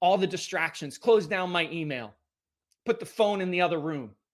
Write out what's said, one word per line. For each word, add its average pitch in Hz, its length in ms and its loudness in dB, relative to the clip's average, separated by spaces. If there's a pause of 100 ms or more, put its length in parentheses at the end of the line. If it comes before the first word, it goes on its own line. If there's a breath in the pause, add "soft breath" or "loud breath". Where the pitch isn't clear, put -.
all 185 160 4
the 185 100 2
distractions, 160 720 -4
close 214 280 4
down 185 240 -2
my 170 200 0
email, 143 440 -6 (680)
put 233 160 0
the - 60 -12
phone 208 340 2
in 180 100 -2
the 180 120 2
other 165 160 2
room. 143 360 -6 (200)